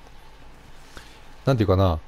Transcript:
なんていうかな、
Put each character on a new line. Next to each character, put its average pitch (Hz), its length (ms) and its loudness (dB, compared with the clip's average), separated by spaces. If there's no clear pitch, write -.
な 135 100 0
ん - 20 -2
て 110 80 0
い - 0 -
う - 20 -2
か 95 80 2
な、 90 340 2